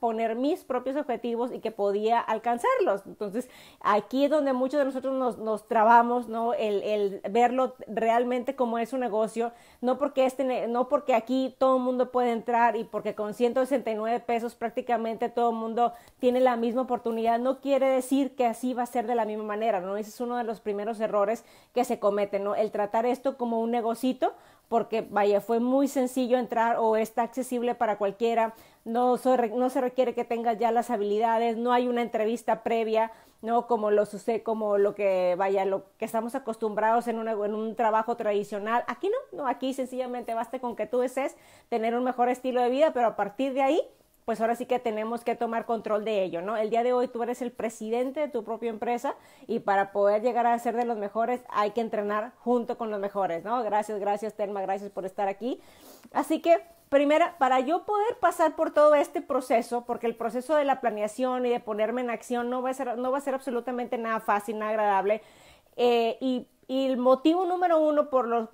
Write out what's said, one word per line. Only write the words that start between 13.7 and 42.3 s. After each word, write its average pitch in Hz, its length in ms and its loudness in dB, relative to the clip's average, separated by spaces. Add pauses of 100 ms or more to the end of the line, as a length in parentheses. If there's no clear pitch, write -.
y 220 60 -2
nueve 226 240 -2
pesos 233 340 -2
prácticamente 226 760 -2
todo 233 220 2
el 226 40 -2
mundo 226 380 0 (260)
tiene 247 200 2
la 247 180 4
misma 233 240 0
oportunidad, 233 580 0
no 262 220 -2
quiere 269 260 2
decir 262 480 0
que 247 100 0
así 247 280 -2
va 247 100 -4
a 233 40 -4
ser 233 200 -2
de 240 80 0
la 226 100 2
misma 214 180 -6
manera, 214 360 0
¿no? 190 160 -4
Ese 214 140 -6
es - 100 -20
uno 240 160 -4
de 240 80 -2
los 214 160 -6
primeros 208 400 -6
errores 208 460 0 (280)
que 240 120 2
se 233 140 -4
cometen, 202 440 0
¿no? 202 120 -2
El 214 160 0
tratar 214 340 0
esto 262 320 -2
como 233 240 -2
un 233 100 -2
negocito, 240 600 0 (340)
porque, 220 420 0
vaya, 202 300 2
fue 233 220 0
muy 262 260 2
sencillo 254 500 0
entrar 233 400 0
o 220 200 2
está 220 240 -2
accesible 240 520 -2
para 214 240 -2
cualquiera, 220 560 0 (300)
no 247 320 2
se 254 220 2
re-, 240 120 0
no 247 200 0
se 269 100 -2
requiere 247 340 0
que 240 120 -4
tengas 233 320 -2
ya 226 140 2
las 233 180 0
habilidades, 226 640 2
no 240 160 0
hay 247 160 4
una 240 140 0
entrevista 226 640 -2
previa, 220 500 0 (280)
¿no? 233 260 0
Como 214 220 0
lo 208 160 4
sucede, 214 380 -4
como 214 340 0
lo 202 180 4
que, 185 420 2
vaya, 196 260 2
lo 196 220 0 (120)
que 220 80 -6
estamos 226 300 -4
acostumbrados 226 720 0
en 226 120 -2
una, 226 120 -4
en 208 240 -2
un 220 200 -6
trabajo 226 420 0
tradicional. 208 720 -2
Aquí 339 220 -4
no, 440 340 -6
no, 262 40 -2
aquí 269 260 -2
sencillamente 247 600 -6
basta 226 260 -6
con 233 160 -6
que - 100 -4
tú 247 140 -2
desees 262 380 -2 (320)
tener 233 260 0
un 247 80 0
mejor 247 240 0
estilo 247 340 -2